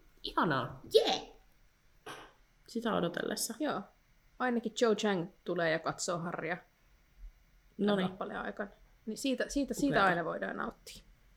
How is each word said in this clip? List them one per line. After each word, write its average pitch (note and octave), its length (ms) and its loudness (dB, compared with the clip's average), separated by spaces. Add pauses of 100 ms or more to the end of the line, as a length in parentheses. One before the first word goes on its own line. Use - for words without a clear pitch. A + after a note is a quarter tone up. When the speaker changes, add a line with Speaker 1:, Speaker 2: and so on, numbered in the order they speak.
(240)
Speaker 1:
ihanaa. C#3 580 0 (120)
Jee! - 420 4 (1300)
Sitä A3+ 260 -2
odotellessa. - 680 0
Speaker 2:
Joo. C4+ 220 0 (580)
Ainakin A#3+ 340 0
Cho A3 220 4
Chang G3 320 2 (160)
tulee E3+ 280 2
ja D#3+ 80 2
katsoo D3+ 380 -2
Harrya E3+ 400 -4 (1200)
Speaker 1:
No G3+ 80 0
Speaker 2:
tämän G3+ 120 4
Speaker 1:
niin. F#3 120 2
Speaker 2:
kappaleen F#3+ 300 -6
aikana. G3+ 320 -8 (340)
Niin A3 120 -8
siitä, C4 300 0
siitä, C#4 260 -2
siitä C#4 220 2
Speaker 1:
Upeata. G3+ 120 6
Speaker 2:
aina E3+ 180 2
voidaan F#3+ 320 -4
nauttia. - 460 -8 (340)